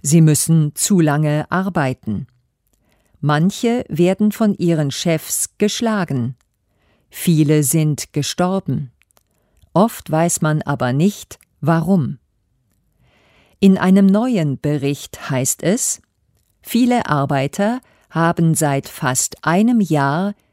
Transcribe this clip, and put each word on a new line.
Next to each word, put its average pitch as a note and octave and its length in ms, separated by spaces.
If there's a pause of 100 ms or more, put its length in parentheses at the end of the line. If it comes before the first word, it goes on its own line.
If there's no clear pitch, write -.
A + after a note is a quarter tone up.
Sie D#3+ 200
müssen D#3 560
zu G3 240
lange D3+ 500
arbeiten. C#3+ 760 (920)
Manche F3+ 680
werden F#3 420
von G#3 240
ihren D#3 380
Chefs - 640
geschlagen. F#3 800 (760)
Viele D3+ 540
sind D3+ 480
gestorben. D3+ 800 (800)
Oft - 380
weiß E3 300
man D#3 220
aber B2+ 300
nicht, E3 480 (200)
warum. D#3+ 580 (1400)
In F#3+ 160
einem F#3+ 300
neuen G3 540
Bericht C#3+ 680
heißt - 360
es, - 360 (600)
viele A#3+ 440
Arbeiter C#3+ 720 (280)
haben E3 460
seit C#3 340
fast - 560
einem A3 360
Jahr D#3+ 540 (180)